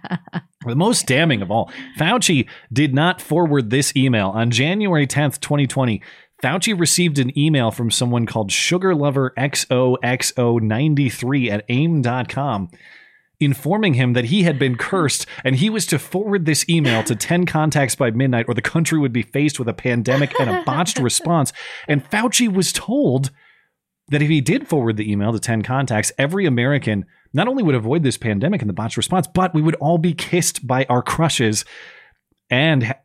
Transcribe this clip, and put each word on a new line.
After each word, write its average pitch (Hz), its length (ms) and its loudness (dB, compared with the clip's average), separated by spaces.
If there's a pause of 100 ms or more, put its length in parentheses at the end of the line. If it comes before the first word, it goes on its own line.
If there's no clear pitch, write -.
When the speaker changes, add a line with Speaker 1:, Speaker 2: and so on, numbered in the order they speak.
(680)
Speaker 1:
The 120 80 -2
most 196 320 0
damning 139 340 2
of 92 120 -6
all. 110 180 0 (280)
Fauci 170 480 2 (240)
did 139 220 0
not 165 300 2
forward 147 480 2
this 135 260 0
email. 123 340 2
On 113 200 0
January 160 560 0
tenth, 143 340 -2
twenty 147 280 0
twenty, 120 340 -2 (400)
Fauci 185 360 -2
received 170 400 2
an 127 200 0
email 143 320 2
from 113 220 -2
someone 120 340 0
called 107 260 -4
Sugar 185 420 0
Lover 139 420 0
X 139 340 -4
O 127 320 2
X 127 340 -2
O 120 220 2
ninety-three 127 880 0
at 104 200 -2
aim 147 340 2
dot 120 260 -2
com, 123 420 -4 (680)
informing 160 540 2
him 123 200 2
that 120 120 0
he 185 160 2
had 160 160 2
been 127 180 0
cursed 165 500 -2 (180)
and 131 120 2
he 185 140 2
was 214 160 -2
to 151 120 0
forward 196 460 -2
this 147 240 0
email 139 360 2
to 123 100 -2
ten 175 320 0
contacts 151 480 0
by 127 160 0
midnight 120 380 0
or 123 60 -2
the 107 60 -4
country 165 380 0
would 139 140 0
be 117 100 0
faced 143 380 -2
with 117 80 -4
a 117 60 -2
pandemic 127 680 0
and 120 100 0
a 349 140 -2
botched 156 340 -2
Speaker 2:
<laughs> - 0 -
Speaker 1:
response. 143 540 0 (340)
And 147 240 0
Fauci 220 420 0
was 185 200 0
told 147 580 0 (800)
that 147 140 0
if 147 60 2
he 156 120 4
did 180 260 0
forward 117 300 0
the 107 140 -4
email 101 220 0
to 113 60 0
ten 110 240 -2
contacts, 120 560 -2
every 175 280 0
American 123 580 0 (300)
not 165 120 0
only 262 160 0
would 156 120 2
avoid 123 280 0
this 131 140 0
pandemic 120 460 -2
and 107 80 -2
the 92 40 -4
botched 107 220 -6
response, 170 300 0
but 185 260 -2
we 156 80 2
would 165 140 2
all 175 240 0
be 165 160 0
kissed - 520 -2
by 127 220 0
our 120 140 2
crushes 127 600 0 (840)
and, 131 460 2 (100)